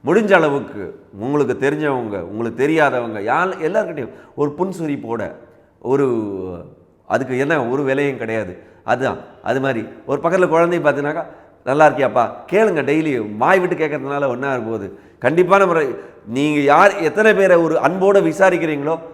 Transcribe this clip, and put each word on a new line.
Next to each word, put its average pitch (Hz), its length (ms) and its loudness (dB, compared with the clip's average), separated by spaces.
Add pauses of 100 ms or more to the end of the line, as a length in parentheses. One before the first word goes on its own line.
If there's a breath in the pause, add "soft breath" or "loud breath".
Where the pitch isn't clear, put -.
முடிஞ்ச 202 280 2
அளவுக்கு 139 640 0 (200)
உங்களுக்கு 135 500 0
தெரிஞ்சவங்க, 127 520 -4
உங்களுக்கு 117 460 -4
தெரியாதவங்க, 127 560 0
யார், 156 260 0
எல்லார்கிட்டயும் 170 600 -4 (260 loud breath)
ஒரு 147 220 -2
புன்சிரிப்போட, 139 720 -6 (480 soft breath)
ஒரு, 117 580 -2 (720)
அதுக்கு 127 320 -4
என்ன 143 280 0
ஒரு 135 160 -2
விலையும் 135 340 -2
கிடையாது. 110 420 -6 (240 soft breath)
அதுதான். 120 340 -2 (260)
அது 127 180 -2
மாதிரி 127 260 -2 (180)
ஒரு 139 160 -4
பக்கத்துல 170 40 -8
குழந்தைய 170 600 2
பார்த்தீங்கன்னாக்கா, 147 400 0 (380 loud breath)
"நல்லா 151 240 4
இருக்கியாப்பா?" 131 440 0 (200)
கேளுங்க. 190 300 2
டெய்லி 131 560 -2
வாய் 170 220 2
விட்டு 180 160 -2
கேட்கறதுனால 143 520 -4
ஒண்ணா 131 260 -4
இருக்க 113 160 -6
போகுது. 101 300 -8 (200 loud breath)
கண்டிப்பான 180 460 4
முறை 160 440 -2 (180)
நீங்க 147 320 0
யார், 156 400 6
எத்தனை 196 340 2
பேரை 180 240 6
ஒரு 165 220 2
அன்போட 185 440 4
விசாரிக்கிறீங்களோ 160 760 0 (140)